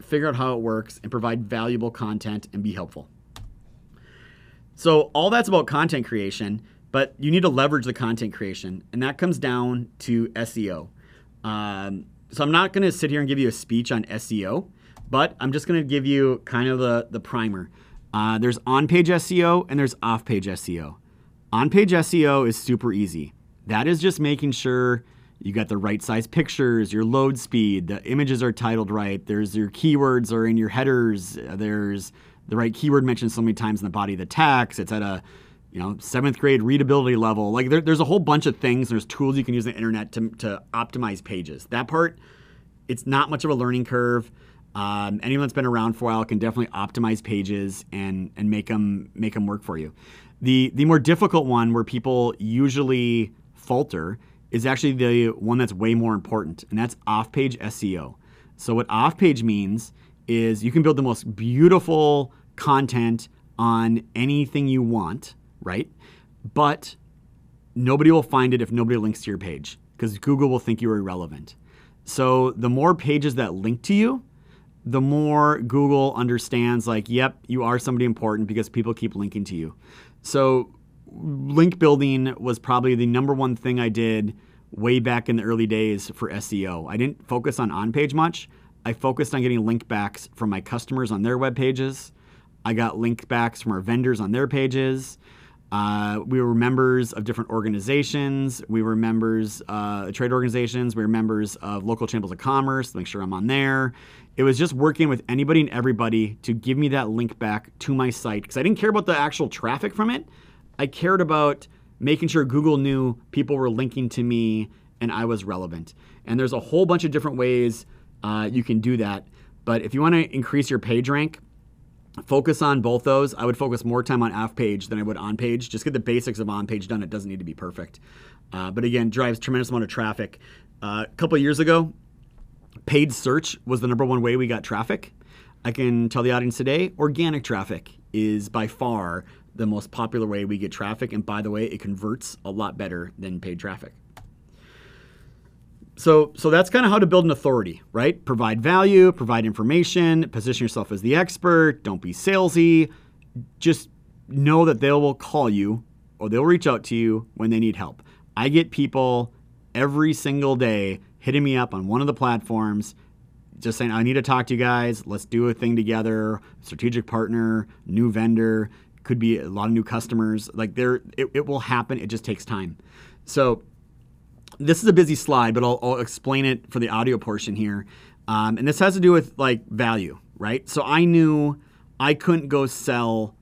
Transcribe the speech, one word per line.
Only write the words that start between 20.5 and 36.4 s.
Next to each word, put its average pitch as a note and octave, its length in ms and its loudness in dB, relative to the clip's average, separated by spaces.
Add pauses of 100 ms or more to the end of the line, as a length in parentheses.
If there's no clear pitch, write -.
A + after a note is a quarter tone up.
E F2 120 -6
O. D2+ 180 -12 (540)
On-page F3 400 4
S E3 220 2
E D#3 140 6
O C#3 160 4
is A2+ 120 0
super A#2+ 360 -2
easy. E2 420 -4 (320)
That A2 220 0
is E3+ 120 2
just F3 200 0
making C#3+ 320 0
sure B2 520 0 (360)
you G2 120 -8
got G#2 140 -2
the G#2 100 -4
right G#2 240 -2
size A2+ 280 -4
pictures, A#2+ 640 0
your A2 120 0
load C3+ 320 2
speed, G2+ 520 0
the G2+ 160 -6
images C3 400 0
are A#2 80 0
titled A2+ 400 -2
right, G2+ 340 -4
there's G#2 300 -2
your G#2 140 -2
keywords C3 640 2
are A2+ 140 0
in A2+ 100 2
your A2 120 2
headers, A2+ 680 0
uh, C2+ 200 -12
there's G2+ 560 -4 (360)
the G#2+ 80 -2
right A#2 160 0
keyword C#3 320 4
mentioned A#2+ 260 0
so A#2 120 -2
many A2+ 100 2
times G#2+ 300 -2
in - 20 -6
the F#2+ 60 -4
body G2+ 240 -4
of F2 40 -8
the F#2 80 -8
text, C3 540 2
it's E2+ 100 -6
at G#2+ 120 -4
a, F#2+ 200 -6 (480)
you F#2 80 -14
know, F#2+ 220 -6
seventh B2+ 380 -2
grade C3+ 240 4